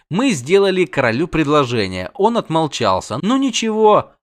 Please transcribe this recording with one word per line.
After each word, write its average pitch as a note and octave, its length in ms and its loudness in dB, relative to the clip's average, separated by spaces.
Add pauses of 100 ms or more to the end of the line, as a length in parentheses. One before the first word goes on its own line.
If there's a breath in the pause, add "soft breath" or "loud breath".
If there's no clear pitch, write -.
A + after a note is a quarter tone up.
(100)
мы B3 200 0
сделали F#3 540 2
королю C3 440 -2
предложение, A#2+ 880 -2
он A3+ 220 0
отмолчался. B2 840 -2
Ну A3 140 0
ничего, A3 760 2 (100)